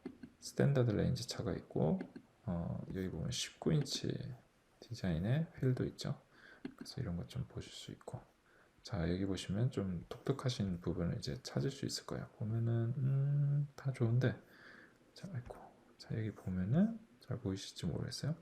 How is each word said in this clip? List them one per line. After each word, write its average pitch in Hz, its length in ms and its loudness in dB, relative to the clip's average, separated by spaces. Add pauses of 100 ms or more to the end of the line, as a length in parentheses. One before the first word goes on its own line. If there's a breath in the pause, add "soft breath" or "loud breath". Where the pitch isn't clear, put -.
(400)
스탠다드 127 520 4
레인지 87 360 2
차가 104 240 -2
있고, 160 460 2 (480)
어, 85 480 -2
여기 92 160 -2
보면 80 200 -2
십구 - 420 -2
인치 - 360 0 (720)
디자인의 110 680 0 (140)
휠도 127 260 2
있죠. - 320 -4 (580 loud breath)
그래서 - 240 -10
이런 87 160 -2
것 - 120 -6
좀 - 200 -6
보실 - 240 -12
수 - 200 -12
있고, - 280 -12 (600 soft breath)
자, 85 280 0
여기 95 160 2
보시면 98 440 0
좀 92 380 -2
독특하신 104 720 -2
부분을 85 380 0
이제 71 240 -4
찾을 135 280 -2
수 - 140 -6
있을 - 220 -6
거예요. - 200 -6 (120)
보면은, 117 580 2
음, 143 800 4
다 135 160 -2
좋은데, 123 420 4 (800 loud breath)
자, - 200 -12
아이고, - 220 -8 (420)
자, - 180 -4
여기 110 160 0
보면은 117 640 2 (220)
잘 - 180 -6
보이실지 - 480 -4
모르겠어요. - 560 -2